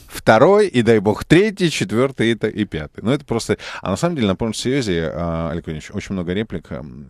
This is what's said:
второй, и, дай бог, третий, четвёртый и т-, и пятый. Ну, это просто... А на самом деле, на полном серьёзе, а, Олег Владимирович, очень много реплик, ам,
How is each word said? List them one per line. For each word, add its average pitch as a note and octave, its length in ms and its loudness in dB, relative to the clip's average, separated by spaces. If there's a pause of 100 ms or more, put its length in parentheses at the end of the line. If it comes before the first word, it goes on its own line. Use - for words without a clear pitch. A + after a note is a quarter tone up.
второй, F#3+ 600 6
и, B2 140 0
дай A2+ 160 6
бог, G2+ 260 0
третий, F#3 460 4
четвёртый A#2 640 -2
и A2+ 40 0
т-, G#2+ 140 -2
и G#2 160 -2
пятый. - 380 -10
Ну, G#2+ 80 0
это D3 140 -2
просто... A2 340 -2 (240)
А - 80 -4
на G2 40 -2
самом F3 200 -2
деле, A#2 120 0
на F#2 80 0
полном A2 200 -4
серьёзе, G#2+ 580 -2
а, E2 380 -4
Олег E2 140 -8
Владимирович, D#2 280 -10
очень G#2 200 -8
много F2+ 200 -4
реплик, G2+ 380 -8
ам, C2+ 380 -14